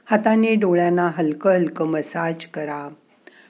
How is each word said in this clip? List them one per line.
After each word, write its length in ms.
हाताने 480
डोळ्यांना 600
हलकं 400
हलकं 320
मसाज 600
करा. 420